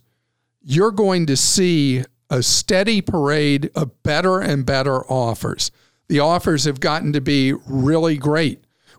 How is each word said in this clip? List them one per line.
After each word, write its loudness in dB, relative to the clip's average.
you're 2
going 2
to 2
see 2
a 0
steady 0
parade 0
of -6
better 0
and -2
better 0
offers. -4
The 2
offers 0
have -2
gotten -2
to -2
be 2
really 0
great. -2